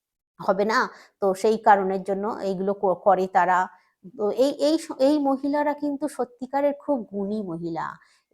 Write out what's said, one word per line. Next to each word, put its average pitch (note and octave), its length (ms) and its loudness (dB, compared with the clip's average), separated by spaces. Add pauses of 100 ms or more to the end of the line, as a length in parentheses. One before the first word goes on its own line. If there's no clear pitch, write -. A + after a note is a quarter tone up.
(400)
হবে G3+ 240 0
না। A3 140 2 (400)
তো G3+ 160 0
সেই A3 240 2
কারণের G3 460 2
জন্য G3 200 -4 (180)
এইগুলো G3 320 -2
ক-, G3 300 0
করে F#3 240 4
তারা। F3+ 300 2 (580)
তো G#3+ 80 -4 (120)
এই, C4+ 240 4
এই D4+ 180 2
স-, - 220 -10
এই C#4 200 4
মহিলারা C#4+ 540 0
কিন্তু D4 340 -4
সত্যিকারের C#4 720 -4
খুব C#4+ 180 -2 (120)
গুণী G3+ 320 -6
মহিলা। E3 440 -8 (480)